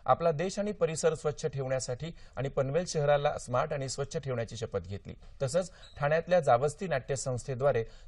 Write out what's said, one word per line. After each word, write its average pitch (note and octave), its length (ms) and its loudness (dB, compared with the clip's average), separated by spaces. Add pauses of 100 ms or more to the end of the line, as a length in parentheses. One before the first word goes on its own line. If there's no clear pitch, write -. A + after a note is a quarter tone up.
आपला E3 260 4
देश F3 280 -2
आणि G#3 120 -2
परिसर D#3+ 420 2
स्वच्छ D3+ 320 -4
ठेवण्यासाठी C3 680 -4 (240)
आणि C3+ 140 -4
पनवेल C#3 380 0
शहराला D3 500 2
स्मार्ट C#3 360 -2
आणि C3+ 160 -4
स्वच्छ C#3+ 280 -6
ठेवण्याची A#2 400 -4
शपथ G#2 220 -4
घेतली. F#2 340 -8 (280)
तसंच D#3 300 0 (260)
ठाण्यातल्या E3 420 4
जावस्ती C#3+ 480 4
नाट्य C#3 280 -2
संस्थेद्वारे B2+ 680 0 (220)